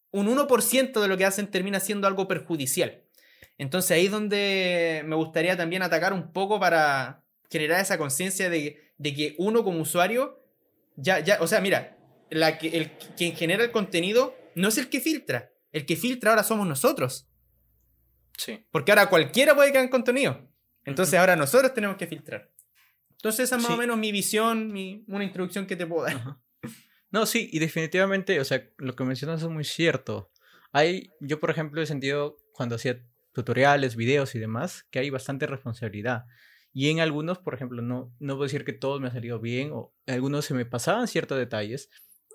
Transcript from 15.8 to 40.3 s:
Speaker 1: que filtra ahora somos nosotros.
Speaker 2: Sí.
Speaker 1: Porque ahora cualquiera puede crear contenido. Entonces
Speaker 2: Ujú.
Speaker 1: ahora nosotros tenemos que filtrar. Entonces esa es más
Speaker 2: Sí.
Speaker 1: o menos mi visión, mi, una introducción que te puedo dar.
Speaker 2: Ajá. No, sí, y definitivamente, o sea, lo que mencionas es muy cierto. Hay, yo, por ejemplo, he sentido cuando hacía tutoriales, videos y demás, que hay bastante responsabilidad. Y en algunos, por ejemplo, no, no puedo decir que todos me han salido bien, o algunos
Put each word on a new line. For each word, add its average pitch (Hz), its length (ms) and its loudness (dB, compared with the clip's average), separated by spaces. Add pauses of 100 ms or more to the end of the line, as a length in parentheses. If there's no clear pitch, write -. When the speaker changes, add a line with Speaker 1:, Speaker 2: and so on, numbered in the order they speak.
Speaker 1:
que 165 100 0
filtra 240 360 0
ahora 214 120 6
somos 208 220 0
nosotros. 147 640 -2 (1080)
Speaker 2:
Sí. - 340 -10
Speaker 1:
Porque 147 220 2
ahora 208 160 8
cualquiera 190 460 6
puede 285 160 8
crear 262 200 4
contenido. 247 580 0 (360)
Entonces 151 300 0
Speaker 2:
Ujú. 170 60 6
Speaker 1:
ahora 180 160 8
nosotros 190 380 4
tenemos 202 220 -2
que 190 100 -8
filtrar. - 440 -12 (640)
Entonces 220 320 -2
esa 247 120 0
es 240 60 0
más 240 60 0
Speaker 2:
Sí. 233 60 2
Speaker 1:
o 233 40 0
menos 240 200 0
mi 214 140 -2
visión, 220 600 0
mi, 196 340 -10
una 202 180 -6
introducción 190 420 -6
que 190 100 -6
te 175 100 -6
puedo 160 180 -2
dar. 135 120 -2
Speaker 2:
Ajá. 127 240 -12 (680)
No, 214 160 2
sí, 220 260 -2
y 156 60 -4
definitivamente, 180 800 0
o 135 40 0
sea, 131 220 -2 (120)
lo 127 180 -8
que 131 80 -4
mencionas 143 380 -4
es 165 60 -6
muy 160 160 -6
cierto. 135 640 -2 (420)
Hay, 165 380 2 (100)
yo, 147 200 -4
por 160 100 0
ejemplo, 156 320 -4
he 156 40 -2
sentido 143 520 -4 (160)
cuando 117 220 -4
hacía 123 280 -4 (300)
tutoriales, 131 640 2
videos 127 380 0
y 120 40 -8
demás, 110 520 -6
que - 80 -6
hay 139 120 -4
bastante 135 360 -6
responsabilidad. 117 800 -6 (480)
Y 135 160 0
en 160 120 2
algunos, 160 380 -2
por - 140 -8
ejemplo, 123 300 -8
no, 123 360 -8
no 139 160 -6
puedo 139 100 -4
decir 135 200 -4
que - 80 -6
todos 139 260 -4
me 131 100 -6
han 120 40 -6
salido 117 280 -8
bien, 123 340 -4
o - 200 -12 (120)
algunos 139 400 -2